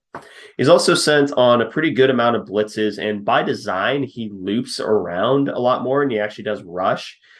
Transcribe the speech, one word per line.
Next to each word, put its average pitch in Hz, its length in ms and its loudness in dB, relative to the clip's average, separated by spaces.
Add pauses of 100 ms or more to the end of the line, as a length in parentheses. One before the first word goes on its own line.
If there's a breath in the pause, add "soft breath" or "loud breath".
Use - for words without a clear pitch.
(560 loud breath)
He's 127 120 2
also 175 260 6
sent 147 380 2
on 120 300 4
a 113 80 -4
pretty 156 220 -2
good 131 180 4
amount 120 260 2
of 104 120 -6
blitzes, 104 500 -2
and 104 260 -4
by 123 180 2
design, 104 600 -2
he 117 280 -8
loops 101 500 -4
around 107 680 0
a - 100 -6
lot 123 240 0
more, 135 200 0
and 139 80 0
he 110 80 -2
actually 104 260 -6
does 104 180 -6
rush. 92 560 -4 (220 soft breath)